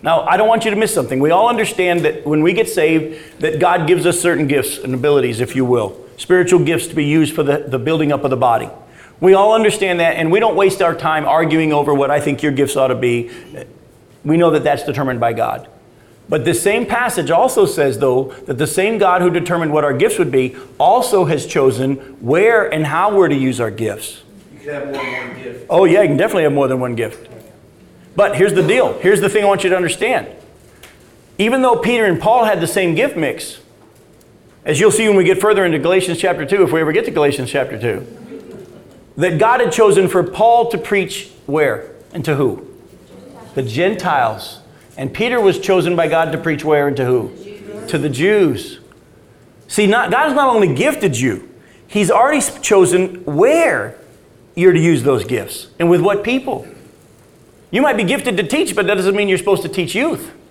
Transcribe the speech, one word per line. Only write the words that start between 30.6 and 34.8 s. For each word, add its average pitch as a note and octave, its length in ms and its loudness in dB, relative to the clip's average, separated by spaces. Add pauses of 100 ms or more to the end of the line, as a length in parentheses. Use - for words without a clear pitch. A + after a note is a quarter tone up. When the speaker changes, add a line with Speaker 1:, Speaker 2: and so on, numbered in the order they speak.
Speaker 1:
Even A#3 240 0
though A#3+ 160 4
Peter A3+ 280 0
and F3 140 2
Paul A#3 240 2
had G#3 160 0
the E3 80 -2
same F3+ 260 0
gift A#3+ 220 0
mix, - 440 -6 (1080)
as D3 140 -2
you'll G#3 120 4